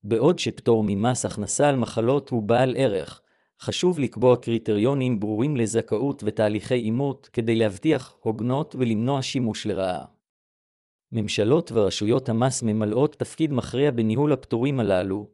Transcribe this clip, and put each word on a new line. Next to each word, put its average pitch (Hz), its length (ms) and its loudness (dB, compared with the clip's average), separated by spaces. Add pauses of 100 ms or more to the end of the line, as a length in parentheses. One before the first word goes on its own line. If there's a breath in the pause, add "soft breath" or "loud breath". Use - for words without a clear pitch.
בעוד 120 360 2
שפטור - 480 0
ממס 107 400 0
הכנסה 107 420 -2
על 139 80 2
מחלות 123 520 0
הוא 117 140 -2
בעל 117 360 2
ערך, 101 440 -2 (380)
חשוב 180 380 0
לקבוע 123 380 4
קריטריונים 117 840 0
ברורים 110 360 -2
לזכאות 113 720 -2
ותהליכי 107 480 0
אימות 123 580 -2
כדי 113 240 0
להבטיח 113 640 0
הוגנות 123 580 -4
ולמנוע 123 440 0
שימוש 113 440 -4
לרעה. 92 380 -2 (1080)
ממשלות 113 600 0
ורשויות 110 540 0
המס 120 340 0
ממלאות 110 520 0
תפקיד 147 380 -4
מכריע 131 380 0
בניהול 117 420 0
הפטורים 131 480 -2
הללו 98 520 -2